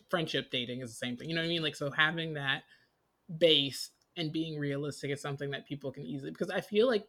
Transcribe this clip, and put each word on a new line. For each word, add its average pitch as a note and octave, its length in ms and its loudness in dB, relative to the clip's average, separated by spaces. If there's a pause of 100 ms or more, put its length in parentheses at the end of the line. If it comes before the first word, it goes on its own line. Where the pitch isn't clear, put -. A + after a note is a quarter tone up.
friendship D#3 420 0
dating B2 320 -4
is A#2 80 -8
the A2+ 60 -14
same B2 200 -4
thing. C3 120 -10
You E3 60 -2
know E3 60 2
what E3 60 0
I - 20 0
mean? E3+ 140 0
Like, D3+ 120 0
so C#3+ 160 -4
having D#3+ 440 2
that C#3 280 -2 (760)
base D3 520 6 (260)
and D#3 160 -2
being D#3+ 260 -2
realistic C#3+ 520 -2
is C3+ 100 -2
something C#3 320 -4
that C3+ 140 -6
people C#3 260 -6
can C#3+ 120 -12
easily, C#3+ 280 -6
because F3 180 -4
I F#3 120 0
feel G#3+ 260 4
like G#3+ 200 0